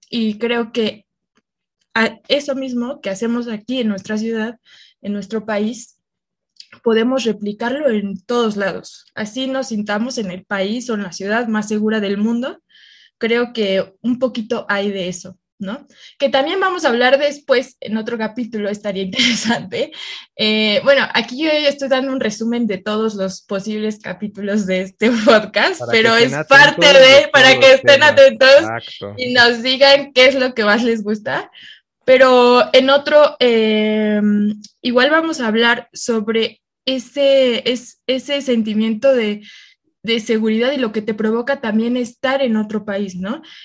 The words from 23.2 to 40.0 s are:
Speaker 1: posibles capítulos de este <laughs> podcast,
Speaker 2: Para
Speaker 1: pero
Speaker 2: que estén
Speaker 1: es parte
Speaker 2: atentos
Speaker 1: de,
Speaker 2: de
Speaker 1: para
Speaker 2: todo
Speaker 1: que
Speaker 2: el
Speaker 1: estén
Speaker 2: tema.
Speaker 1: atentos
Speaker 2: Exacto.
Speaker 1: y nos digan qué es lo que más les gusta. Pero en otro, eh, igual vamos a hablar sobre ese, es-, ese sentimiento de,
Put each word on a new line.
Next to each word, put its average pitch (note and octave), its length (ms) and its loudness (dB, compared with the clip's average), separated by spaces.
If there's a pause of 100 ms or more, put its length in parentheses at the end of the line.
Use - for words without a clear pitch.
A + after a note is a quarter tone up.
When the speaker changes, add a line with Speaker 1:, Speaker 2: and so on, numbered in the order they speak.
Speaker 1:
posibles G#3+ 580 -8
capítulos G3+ 680 -6
de F#3 160 -2
este G#3+ 280 -2
<laughs> A3+ 140 -2
podcast, A3 560 2
Speaker 2:
Para A#3 120 -8
Speaker 1:
pero A3+ 240 2
Speaker 2:
que A#3 80 4
estén - 160 -2
Speaker 1:
es - 60 -8
parte C#4+ 400 6
Speaker 2:
atentos C#4+ 60 8
Speaker 1:
de, C4+ 280 10
Speaker 2:
de D4+ 80 2
Speaker 1:
para C4+ 220 6
Speaker 2:
todo B3+ 100 2
Speaker 1:
que C4+ 60 8
Speaker 2:
el C4 80 8
Speaker 1:
estén C4+ 200 4
Speaker 2:
tema. C#4+ 140 4
Speaker 1:
atentos C4+ 500 6
Speaker 2:
Exacto. - 580 -6
Speaker 1:
y B3 160 -6
nos A#3+ 300 2
digan C4+ 500 2
qué B3+ 140 6
es C4+ 80 4
lo B3+ 200 -2
que A3+ 100 0
más G#3 180 2
les A3+ 200 -2
gusta. G#3 480 -6 (540)
Pero B3 580 6 (120)
en C4 160 4
otro, D4 500 4
eh, G#3+ 800 2 (640)
igual B3 280 2
vamos D#4+ 300 -2
a A#3+ 60 -4
hablar A#3 480 0
sobre A3+ 680 -4 (240)
ese, C4 840 0
es-, - 360 -8
ese C4 360 -4
sentimiento A3+ 720 0
de, G#3 260 -2 (600)